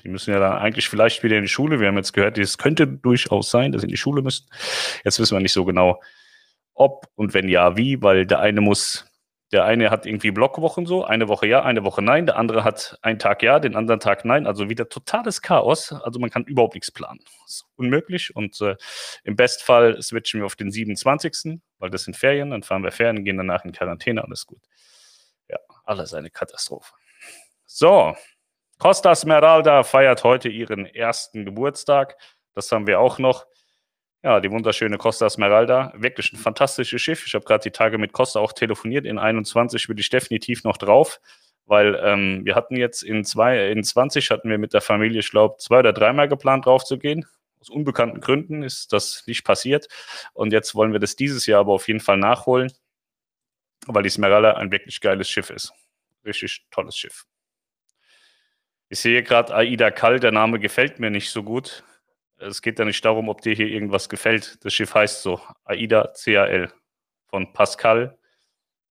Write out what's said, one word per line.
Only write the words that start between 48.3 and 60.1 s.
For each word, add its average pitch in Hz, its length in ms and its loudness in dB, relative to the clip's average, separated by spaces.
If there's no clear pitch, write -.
ist - 320 -8
das - 320 -4
nicht - 180 -8
passiert. 131 440 0
Und 110 200 -2
jetzt - 220 -2
wollen 110 180 2
wir 104 60 -2
das 101 160 -4
dieses 135 320 -4
Jahr 104 140 6
aber 101 120 0
auf 95 140 -2
jeden 107 120 -4
Fall 98 180 0
nachholen, 127 540 0
weil 104 160 2
die 98 80 -2
Smeralda 104 420 4
ein 95 180 -6
wirklich - 300 -6
geiles 95 300 -2
Schiff - 180 -4
ist. - 240 -14
Richtig - 460 -12
tolles - 260 -8
Schiff. - 300 -16
Ich 101 120 -12
sehe 120 240 2
grad 117 260 2
Aida 117 400 2
Cal, 120 300 2